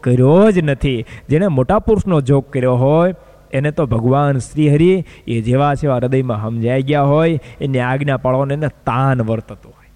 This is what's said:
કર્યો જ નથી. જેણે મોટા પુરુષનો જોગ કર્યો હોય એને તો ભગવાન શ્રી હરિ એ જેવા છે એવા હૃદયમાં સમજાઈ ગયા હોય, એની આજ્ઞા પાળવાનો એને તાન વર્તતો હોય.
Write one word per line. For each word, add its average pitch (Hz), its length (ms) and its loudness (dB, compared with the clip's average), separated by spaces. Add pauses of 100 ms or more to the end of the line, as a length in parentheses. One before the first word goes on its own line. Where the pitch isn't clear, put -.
કર્યો 139 500 4
જ 180 80 2
નથી. 139 460 -2 (240)
જેણે 170 180 2
મોટા 156 320 0
પુરુષનો 190 420 0
જોગ 135 280 0
કર્યો 127 260 0
હોય 156 380 2 (380)
એને 143 200 -2
તો 156 140 -2
ભગવાન 131 520 0
શ્રી 147 360 0
હરિ 175 320 2 (220)
એ 117 140 -4
જેવા 135 340 0
છે 139 100 -4
એવા 135 100 0
હૃદયમાં 123 460 -2
સમજાઈ 117 400 -2
ગયા 143 200 -2
હોય, 151 380 2 (220)
એની 135 180 -2
આજ્ઞા 135 380 -2
પાળવાનો 131 360 -2
એને 151 140 -4
તાન 131 540 -2
વર્તતો 110 480 -6
હોય. - 260 -20